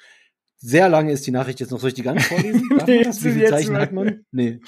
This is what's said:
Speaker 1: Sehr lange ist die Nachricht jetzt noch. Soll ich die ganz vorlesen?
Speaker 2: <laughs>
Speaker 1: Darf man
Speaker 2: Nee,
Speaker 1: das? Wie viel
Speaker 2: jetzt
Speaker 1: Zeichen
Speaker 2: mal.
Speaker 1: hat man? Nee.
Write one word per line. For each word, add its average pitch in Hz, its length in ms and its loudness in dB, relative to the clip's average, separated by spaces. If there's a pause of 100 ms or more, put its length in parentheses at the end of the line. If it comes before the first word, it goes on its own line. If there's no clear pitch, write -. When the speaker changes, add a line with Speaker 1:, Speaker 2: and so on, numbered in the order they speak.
(640)
Speaker 1:
Sehr 131 280 4
lange 156 200 2
ist 139 160 -4
die 135 40 -6
Nachricht 127 300 -4
jetzt 117 100 -8
noch. 120 100 -8
Soll 131 80 -2
ich 123 60 -4
die 123 80 -10
ganz 123 240 -2
vorlesen? 220 420 0
Speaker 2:
<laughs> - 0 -
Speaker 1:
Darf 269 120 4
man - 60 -2
Speaker 2:
Nee, 240 160 6
Speaker 1:
das? 233 220 -4
Wie 247 60 0
viel 226 100 0
Speaker 2:
jetzt 220 100 4
Speaker 1:
Zeichen - 220 0
Speaker 2:
mal. - 80 0
Speaker 1:
hat 139 120 -4
man? 208 380 -4
Nee. 120 380 -4